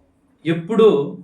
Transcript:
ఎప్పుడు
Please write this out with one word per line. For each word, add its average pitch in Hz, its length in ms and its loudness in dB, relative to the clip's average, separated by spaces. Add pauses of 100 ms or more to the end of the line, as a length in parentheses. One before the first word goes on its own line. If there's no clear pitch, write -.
(460)
ఎప్పుడు 165 800 0